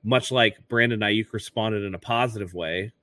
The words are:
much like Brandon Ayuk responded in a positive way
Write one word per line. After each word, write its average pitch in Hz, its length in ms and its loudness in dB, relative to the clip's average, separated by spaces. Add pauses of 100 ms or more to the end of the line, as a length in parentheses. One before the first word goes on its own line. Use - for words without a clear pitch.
much 120 260 2
like 120 380 2
Brandon 117 320 2
Ayuk 107 320 0
responded 110 520 -2
in 98 100 -6
a 90 40 -10
positive 113 560 -2
way 90 380 -6 (100)